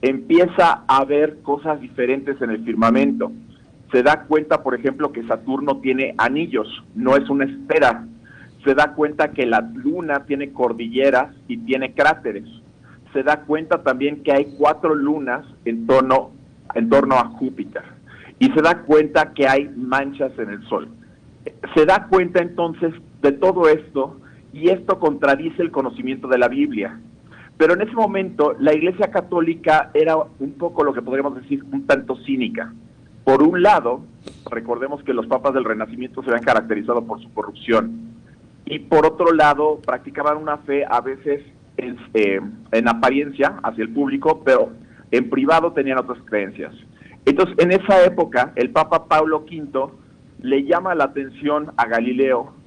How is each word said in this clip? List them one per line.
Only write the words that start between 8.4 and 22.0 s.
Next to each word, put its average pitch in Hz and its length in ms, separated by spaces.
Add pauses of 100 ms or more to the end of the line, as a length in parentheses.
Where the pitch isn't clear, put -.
Se 139 100
da 147 180
cuenta 151 380
que 131 160
la 113 160
Luna 139 640
tiene 143 260
cordilleras 123 840 (140)
y - 80
tiene 127 380
cráteres. 143 500 (680)
Se 135 80
da 147 220
cuenta 160 380
también 139 400
que 151 100
hay 143 260
cuatro 151 360
lunas 143 520 (180)
en 113 220
torno, 131 460 (420)
en 117 160
torno 135 240
a 120 140
Júpiter. - 540 (560)
Y 131 120
se 156 100
da 170 220
cuenta 151 500
que 139 160
hay 143 260
manchas 135 640
en 107 120
el 101 180
Sol. - 200 (840)
Se 156 120
da 190 240